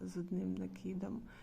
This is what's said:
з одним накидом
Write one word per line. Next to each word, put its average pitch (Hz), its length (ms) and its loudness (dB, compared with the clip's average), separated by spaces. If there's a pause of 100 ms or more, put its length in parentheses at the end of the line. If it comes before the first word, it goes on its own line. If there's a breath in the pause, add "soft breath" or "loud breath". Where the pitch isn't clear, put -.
з 185 160 -2
одним 180 360 2
накидом 190 680 0 (220 loud breath)